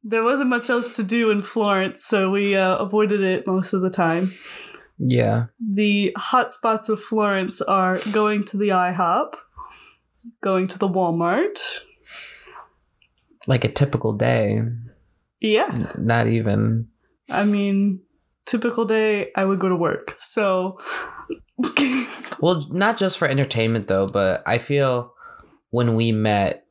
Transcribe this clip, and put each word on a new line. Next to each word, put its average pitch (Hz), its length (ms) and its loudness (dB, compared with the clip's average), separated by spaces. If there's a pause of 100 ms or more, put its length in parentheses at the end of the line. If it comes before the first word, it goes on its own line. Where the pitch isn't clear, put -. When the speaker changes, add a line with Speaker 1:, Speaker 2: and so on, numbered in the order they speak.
Speaker 1:
There 226 200 0
wasn't 262 260 2
much 240 200 -2
else 240 280 0
to 226 60 -2
do 220 280 2
in 208 100 2
Florence, 202 640 0
so 190 240 2
we, 202 260 2
uh, 185 220 2
avoided 208 440 2
it 185 260 0
most 185 260 0
of 190 80 2
the 185 80 2
time. 180 440 0 (640)
Speaker 2:
Yeah. 117 500 2 (120)
Speaker 1:
The 202 580 2
hot 247 360 0
spots 220 340 -2
of 214 140 -2
Florence 202 600 0
are 185 380 2 (140)
going 208 320 2
to - 120 -8
the 202 140 0
I 180 220 2
hop, 185 420 0 (1040)
going 190 260 0
to - 120 -8
the 196 100 0
Walmart. 180 680 0 (1900)
Speaker 2:
Like 127 180 2
a - 60 0
typical 113 420 0
day. 110 480 0 (800)
Speaker 1:
Yeah. 226 320 2
Speaker 2:
N-, - 180 -4 (140)
not 117 220 2
even. 113 600 0 (420)
Speaker 1:
I - 140 0
mean, 202 560 2 (460)
typical 233 400 -2
day, 214 500 0
I 196 100 0
would 190 140 2
go 190 100 0
to 180 60 2
work, - 440 -2
so. 190 600 -2 (800)
<laughs> 262 400 0 (420)
Speaker 2:
Well, 160 300 2
not 202 260 0
just 190 200 0
for 160 100 0
entertainment, 113 600 0
though, 95 200 2
but 95 380 0
I 117 120 2
feel 131 560 0 (560)
when 117 260 2
we 113 160 2
met 104 600 0